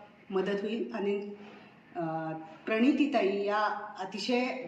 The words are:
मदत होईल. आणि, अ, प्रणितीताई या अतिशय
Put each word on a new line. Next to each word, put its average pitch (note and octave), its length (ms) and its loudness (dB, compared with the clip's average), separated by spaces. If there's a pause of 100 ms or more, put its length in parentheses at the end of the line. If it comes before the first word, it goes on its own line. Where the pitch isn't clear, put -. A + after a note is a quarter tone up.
(300)
मदत G3 320 2
होईल. A3 320 -2
आणि, G3+ 360 0 (680)
अ, D#3+ 360 -2 (340)
प्रणितीताई A3 800 4
या - 540 0
अतिशय A#3+ 480 0 (220)